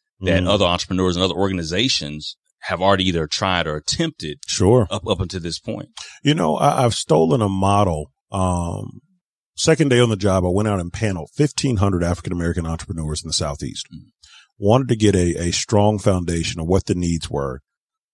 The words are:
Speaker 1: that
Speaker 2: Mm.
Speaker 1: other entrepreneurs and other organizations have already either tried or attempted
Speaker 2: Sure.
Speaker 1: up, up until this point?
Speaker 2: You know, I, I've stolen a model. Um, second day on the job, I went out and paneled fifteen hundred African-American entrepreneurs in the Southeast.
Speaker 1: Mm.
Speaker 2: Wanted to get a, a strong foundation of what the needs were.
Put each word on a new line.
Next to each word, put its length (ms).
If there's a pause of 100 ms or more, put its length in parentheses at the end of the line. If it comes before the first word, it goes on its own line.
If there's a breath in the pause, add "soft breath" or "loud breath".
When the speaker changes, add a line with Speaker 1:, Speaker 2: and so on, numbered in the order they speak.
(200)
Speaker 1:
that 240
Speaker 2:
Mm. 40
Speaker 1:
other 180
entrepreneurs 500
and 80
other 100
organizations 1000 (300)
have 140
already 280
either 180
tried 400
or 80
attempted 720
Speaker 2:
Sure. 420
Speaker 1:
up, 200
up 100
until 220
this 180
point? 300 (340 loud breath)
Speaker 2:
You 100
know, 220
I, 300
I've 100
stolen 480
a 60
model. 640 (180)
Um, 680 (560)
second 320
day 100
on 120
the 60
job, 280
I 40
went 200
out 100
and 140
paneled 420
fifteen 440
hundred 260
African-American 600
entrepreneurs 600
in 20
the 60
Southeast. 600
Speaker 1:
Mm. 180 (480 soft breath)
Speaker 2:
Wanted 320
to 60
get 200
a, 320
a 20
strong 480
foundation 640
of 80
what 180
the 80
needs 340
were. 340 (520)